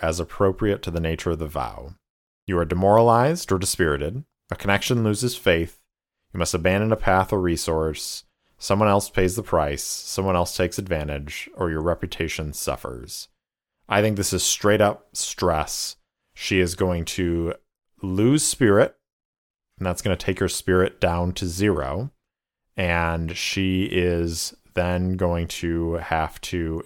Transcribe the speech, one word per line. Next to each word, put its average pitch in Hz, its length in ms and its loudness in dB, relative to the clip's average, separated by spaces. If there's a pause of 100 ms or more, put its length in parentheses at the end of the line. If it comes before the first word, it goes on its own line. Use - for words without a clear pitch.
as 80 160 0
appropriate 98 640 0
to 92 80 -6
the 82 100 -2
nature 80 300 -2
of 80 80 -2
the 78 80 -6
vow. 65 480 -8 (520)
You 90 120 0
are 85 80 2
demoralized 113 840 4
or 95 80 4
dispirited. 85 680 0 (260)
A 101 60 -6
connection 117 480 0
loses 110 320 0
faith. 82 440 0 (540)
You 92 40 -6
must 85 140 0
abandon 95 400 2
a 110 40 4
path 95 360 2
or 101 80 2
resource. 80 840 -2 (340)
Someone 104 300 2
else 101 200 4
pays 95 280 2
the 110 60 -4
price. 73 400 0
Someone - 540 -2
else 87 180 0
takes 90 240 -2
advantage, 76 760 -6
or 87 160 -2
your 78 100 -2
reputation 80 720 -4
suffers. - 760 -8 (600)
I 101 140 2
think 107 140 0
this 98 160 -2
is 92 100 -2
straight 104 380 2
up - 360 0
stress. - 800 -4 (400)
She - 240 -2
is 87 160 2
going 87 300 0
to 85 500 -2 (480)
lose 110 420 2
spirit, - 520 4 (800)
and 95 80 -4
that's 90 160 -4
gonna 92 140 0
take - 240 -4
her 92 80 2
spirit - 520 2
down 87 340 0
to 95 120 -4
zero. 87 640 -2 (640)
And 85 600 0
she 95 480 0
is 85 720 -2 (180)
then 90 420 0
going 87 300 0 (160)
to 82 320 -2
have 80 460 -4
to 82 460 -4